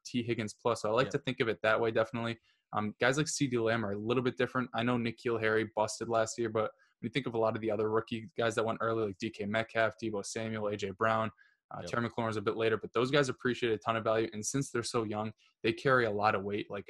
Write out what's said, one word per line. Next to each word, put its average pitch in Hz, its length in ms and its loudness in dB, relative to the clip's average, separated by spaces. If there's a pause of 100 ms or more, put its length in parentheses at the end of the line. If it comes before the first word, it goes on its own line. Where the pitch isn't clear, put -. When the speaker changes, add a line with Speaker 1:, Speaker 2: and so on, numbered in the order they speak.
Speaker 1:
T 123 180 -2
Higgins 113 320 -2
plus. - 280 0
So 107 80 0
I - 20 2
like 127 140 4
Speaker 2:
Yep. - 60 -6
Speaker 1:
to 143 60 0
think 127 220 -2
of 120 80 0
it 101 140 0
that 110 180 4
way, 113 100 2
definitely. 117 480 0 (340)
Um, 107 280 -2
guys 127 160 6
like 151 100 2
CeeDee 123 340 0
Lamb 113 240 2
are 101 80 -2
a 101 60 -4
little 120 240 0
bit 123 140 0
different. 123 380 -2
I 117 100 0
know 123 120 2
N'Keal 117 440 -2
Harry 110 340 2
busted 110 340 0
last 113 300 2
year, 117 100 0
but 110 220 0 (300)
when 117 80 -4
you - 20 -12
think 135 160 -2
of 120 80 -4
a 113 40 -2
lot 110 180 2
of 107 60 -8
the 110 80 0
other 107 200 0
rookie 110 480 -2
guys 117 160 0
that 113 100 2
went 113 160 -2
early, 113 260 0
like 98 120 -6
D 113 120 -4
K 110 140 -8
Metcalf, 110 560 0
Deebo 107 240 -4
Samuel, 110 440 -4
A 104 80 -2
J 101 140 -4
Brown, 110 400 2 (440)
uh, - 60 -10
Speaker 2:
Yep. 85 100 -10
Speaker 1:
Terry 117 180 -2
McLaurin 113 200 -4
was 107 80 -4
a 110 60 -4
bit 107 140 0
later, 110 200 2
but 98 160 -8
those 127 180 2
guys 143 180 4
appreciate 123 440 -2
a 107 60 0
ton 113 180 -2
of 110 80 -4
value. 110 280 2
And 107 140 -8
since 139 240 -2
they're 117 140 -2
so 120 180 -2
young, 107 300 -4 (320)
they 113 80 4
carry 127 320 2
a 110 60 2
lot 104 260 2
of 98 80 -2
weight. 104 260 -4
Like, 101 200 -8